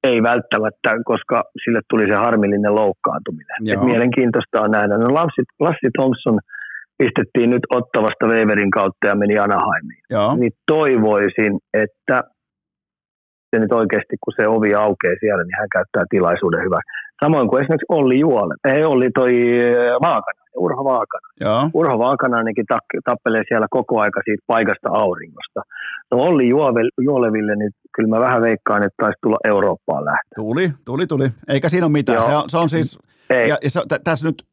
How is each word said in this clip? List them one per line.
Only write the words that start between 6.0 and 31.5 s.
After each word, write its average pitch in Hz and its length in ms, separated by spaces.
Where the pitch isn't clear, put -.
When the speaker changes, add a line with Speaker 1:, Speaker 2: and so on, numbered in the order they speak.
Speaker 1:
pistettiin 120 520
nyt 123 120
Ottavasta 117 520
waiverin 107 440
kautta 98 360
ja 101 100
meni 104 220
Anaheimiin. 95 720
Speaker 2:
Joo. 113 260
Speaker 1:
Niin 120 160
toivoisin, 107 840
että 110 480
se 113 100
nyt 107 120
oikeasti, 110 520
kun 104 120
se 107 120
ovi 107 260
aukeaa 101 460
siellä, 101 240
niin 90 160
hän 104 120
käyttää 92 380
tilaisuuden 87 540
hyvä. 82 160
Samoin 147 240
kuin 127 140
esimerkiksi 147 240
Olli 131 200
Juole, 120 360
ei 139 200
Olli, 127 300
toi, 127 180
äh, 120 760
Vaakana, 120 320
Urho 135 280
Vaakana. 117 440
Speaker 2:
Joo. 123 340
Speaker 1:
Urho 147 240
Vaakana 127 380
ainakin 113 360
tak-, - 320
tappelee 113 440
siellä 110 220
koko 123 300
aika 104 240
siitä 107 220
paikasta 110 460
auringosta. 90 680
No 123 80
Olli 139 300
Juove-, 123 560
Juoleville, 110 520
niin 104 140
kyllä 113 140
mä 110 120
vähän 123 220
veikkaan, 107 400
että 101 200
taisi 104 200
tulla 110 220
Eurooppaan 95 600
lähtö. - 320
Speaker 2:
Tuli, 123 320
tuli, 139 220
tuli. 135 180
Eikä 139 200